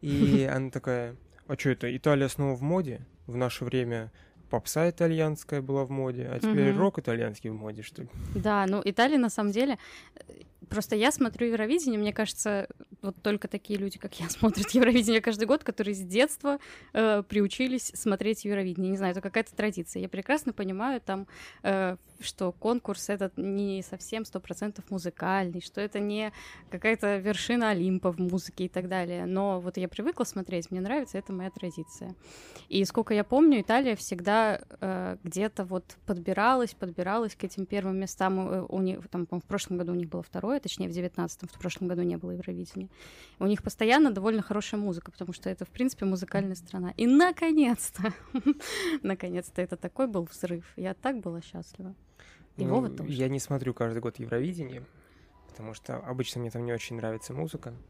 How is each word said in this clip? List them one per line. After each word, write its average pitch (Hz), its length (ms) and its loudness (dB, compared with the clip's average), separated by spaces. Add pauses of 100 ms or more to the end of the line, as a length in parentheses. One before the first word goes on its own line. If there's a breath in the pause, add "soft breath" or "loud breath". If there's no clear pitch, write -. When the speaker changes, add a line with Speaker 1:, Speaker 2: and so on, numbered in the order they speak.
Speaker 1:
И 143 420 6
Speaker 2:
<laughs> 135 80 0
Speaker 1:
она 131 200 -2
такая: 123 440 -2 (320)
"А 143 80 -2
че 135 160 2
это, 123 240 0
Италия 139 340 4
снова 139 260 0
в 120 80 -6
моде? 147 420 0 (220)
В 120 80 -6
наше 123 280 -2
время 120 480 -2 (380 soft breath)
попса 156 400 0
итальянская 160 720 0
была 139 240 0
в 127 60 -8
моде, 127 360 -2
а 127 120 -4
теперь 202 320 6
Speaker 2:
Мгм. 196 80 2
Speaker 1:
рок 190 200 4
итальянский 113 500 -2
в 110 60 -6
моде, 107 280 -10
что - 200 -12
ли?" 123 60 -14 (260)
Speaker 2:
Да, 202 320 2
ну, 196 160 2
Италия, 233 340 4
на 240 120 4
самом 202 220 0
деле, 240 260 2 (500 loud breath)
э, - 60 -20 (360)
просто 208 260 -2
я 220 160 4
смотрю 240 360 0
Евровидение, 233 520 2
мне 208 140 2
кажется, 208 540 -2 (340)
вот 98 200 -6
только 104 260 0
такие 208 320 -4
люди, 196 180 -4
как - 220 -12
я, 165 100 -8
<laughs> - 0 -
смотрят - 420 2
Евровидение 233 500 6
каждый 220 260 0
год, 285 160 4
которые 208 320 -2
с 190 60 -10
детства, 277 580 2 (340 loud breath)
э, 214 300 4
приучились 226 720 0
смотреть 208 500 0
Евровидение. 190 460 -2
Не 196 60 0
знаю, 190 140 0
это 180 100 -4
какая-то 214 340 -2
традиция. 185 460 -2
Я 185 80 -6
прекрасно 262 440 -2
понимаю, 214 480 -4
там, 190 260 -6 (360 loud breath)
э, 190 320 2 (240)
что - 320 -4
конкурс 214 580 -2
этот 196 280 -2
не 196 460 -2
совсем 220 420 -8
сто - 160 -8
процентов 208 500 -8
музыкальный, 175 680 -2
что - 200 -10
это 208 180 -4
не 208 320 -2 (380 loud breath)
какая-то 208 480 2
вершина 214 540 2
Олимпа 185 400 2
в 165 80 -6
музыке 180 460 -2
и 180 40 -4
так 185 200 -4
далее. 175 360 -2
Но 190 360 0
вот 180 160 -6
я 185 100 -2
привыкла 262 380 -2
смотреть, 185 460 -4
мне 185 100 -2
нравится, 233 360 -2
это 196 160 -8
моя 185 180 -6
традиция. 180 640 -10 (540 loud breath)
И 196 160 4
сколько 220 280 0
я 208 100 4
помню, 269 380 8
Италия 240 340 4
всегда, 202 640 2 (180)
э, 185 440 -4
где-то 190 420 -2
вот 185 400 -6
подбиралась, 208 680 2
подбиралась 196 600 -2
к - 80 -8
этим 190 220 -4
первым 190 340 -2
местам. 190 400 0
Э, 185 300 -2
у 190 120 0
них, 185 280 -2
там, 175 160 -4
по-моему, 175 180 -4
в - 40 -20
прошлом 190 300 -2
году 175 160 -2
у - 20 0
них 175 120 -2
было 175 140 -6
второе, 240 380 -4
точнее, 185 300 -6
в - 20 -8
девятнадцатом, 175 600 -6
в - 80 -20
прошлом 180 280 -4
году 175 160 0
не 175 140 0
было 175 140 -8
Евровидения. 180 560 -8 (520 loud breath)
У 190 80 2
них 208 160 2
постоянно 247 480 6
довольно 208 320 0
хорошая 208 360 -2
музыка, 185 320 -4
потому 175 220 -8
что - 160 -6
это, 185 160 -6
в - 40 -18
принципе, - 360 -2
музыкальная 190 500 0
страна. 180 420 -8
И 226 100 4
наконец-то, 294 1080 4 (200)
<laughs> 262 200 2 (500 loud breath)
наконец-то 180 580 -4
это 180 160 -4
такой 262 300 -2
был 196 240 -2
взрыв. 175 340 -6 (100)
Я 185 180 -6
так 254 260 -4
была 170 220 -8
счастлива. 185 520 -14 (640 loud breath)
И 135 80 -2
Speaker 1:
Ну, 131 100 2
Speaker 2:
Вова 247 140 2
тоже. 151 220 -8
Speaker 1:
я 131 180 0
не 135 100 -2
смотрю 127 340 -2
каждый 117 280 -2
год 120 180 -6
Евровидение, 127 640 -4 (640 soft breath)
потому 110 240 -14
что 127 240 -10
обычно 127 440 -6
мне 117 100 -6
там 120 140 -6
не 120 80 -2
очень 117 240 -6
нравится 110 360 -6
музыка. 143 400 -8 (160)